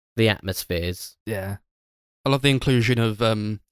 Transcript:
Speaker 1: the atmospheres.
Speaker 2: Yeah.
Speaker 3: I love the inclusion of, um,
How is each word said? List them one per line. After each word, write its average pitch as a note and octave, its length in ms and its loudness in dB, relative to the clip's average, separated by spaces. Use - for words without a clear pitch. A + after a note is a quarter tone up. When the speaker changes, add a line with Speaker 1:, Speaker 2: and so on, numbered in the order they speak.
Speaker 1:
the A2+ 140 4
atmospheres. F2+ 960 -4
Speaker 2:
Yeah. G2 320 -6
Speaker 3:
I C3 60 -2
love C3+ 140 2
the C#3+ 80 6
inclusion B2 480 2
of, A2 240 0
um, G#2+ 380 0